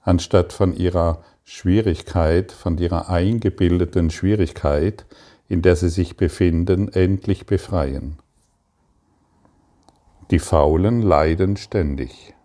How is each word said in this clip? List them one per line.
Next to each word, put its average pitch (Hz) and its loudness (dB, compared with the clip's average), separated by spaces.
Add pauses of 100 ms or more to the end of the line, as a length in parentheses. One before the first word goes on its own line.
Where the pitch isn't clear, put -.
Anstatt 90 0
von 92 0
ihrer 87 -2 (180)
Schwierigkeit, 90 0
von 82 -4
ihrer 85 -4
eingebildeten 90 0
Schwierigkeit, 90 -2 (440)
in 87 -2
der 90 6
sie 87 0
sich 85 -4
befinden, 90 0
endlich 95 -2
befreien. 73 -4 (2000)
Die 85 2
Faulen 85 2
leiden 90 2
ständig. 71 -6 (100)